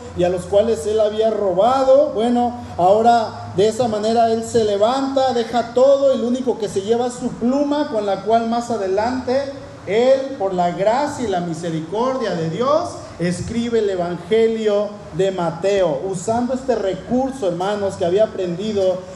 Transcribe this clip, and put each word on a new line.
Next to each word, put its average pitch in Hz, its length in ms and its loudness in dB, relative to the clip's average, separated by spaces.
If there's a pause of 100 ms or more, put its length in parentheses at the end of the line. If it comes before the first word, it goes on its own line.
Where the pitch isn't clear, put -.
(180)
y 175 80 2
a 180 40 2
los 180 140 -2
cuales 214 420 2
él 214 140 0
había 214 320 2
robado. 254 800 4
Bueno, 240 500 0 (180)
ahora 220 760 4
de 208 140 4
esa 240 180 -2
manera 226 440 2
él 226 120 0
se 226 220 0
levanta, 262 680 2
deja 233 420 -2
todo 277 400 6
y 240 40 0
lo 226 100 -2
único 247 320 -2
que 202 80 -4
se 196 140 -4
lleva 233 260 0
es 240 60 -6
su 247 160 -6
pluma, 285 580 0
con 214 180 -2
la 190 180 -2
cual 226 260 2
más 233 200 -4
adelante 247 840 -2 (340)
él, 262 500 2
por 190 160 -2
la 175 180 0
gracia 233 560 0
y 196 40 -2
la 180 80 0
misericordia 175 960 -4
de 160 160 -4
Dios, 262 380 0 (280)
escribe 226 600 -2
el 208 100 0
Evangelio 208 1000 0 (280)
de 190 140 0
Mateo, 175 760 0
usando 233 460 -2
este 247 220 -2
recurso, 208 720 -2
hermanos, 190 480 -2
que 185 100 -2
había 196 200 4
aprendido 190 760 -2 (160)